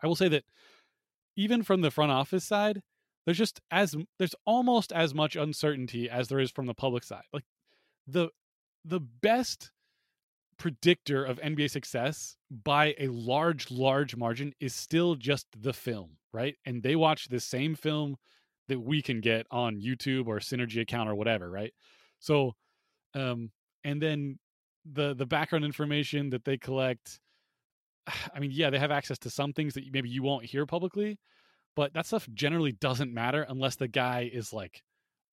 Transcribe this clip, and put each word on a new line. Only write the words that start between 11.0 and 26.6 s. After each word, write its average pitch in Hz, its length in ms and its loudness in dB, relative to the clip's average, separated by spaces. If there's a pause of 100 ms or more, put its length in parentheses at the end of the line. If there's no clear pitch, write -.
of 127 180 -4
N 151 120 -2
B 147 100 2
A 143 60 2
success - 680 -4 (140)
by 143 480 4
a 139 100 -2
large, 127 600 0
large 135 440 2
margin 120 460 -2
is 131 140 -4
still 170 400 2
just 131 320 -2 (120)
the 123 140 -2
film, 95 460 -8 (140)
right? 127 240 -4 (100)
And 123 160 -6
they 135 120 2
watch 156 340 2
the 123 120 -2
same 143 340 -2
film 139 420 -2 (520)
that 131 120 -2
we 143 200 0
can 117 220 -2
get 113 280 2
on 117 300 0
YouTube 127 460 -2
or 104 140 -2
Synergy 117 420 -2
account 113 260 -2
or 104 60 -2
whatever, 104 360 0
right? 101 220 -6 (460)
So, 139 360 2 (600)
um, 123 360 -4 (320)
and 147 180 -4
then 147 380 -2 (520)
the, 143 240 0
the 127 120 -2
background 151 380 2
information 147 640 0
that 123 140 -4
they 135 120 0
collect, 131 640 -4 (840)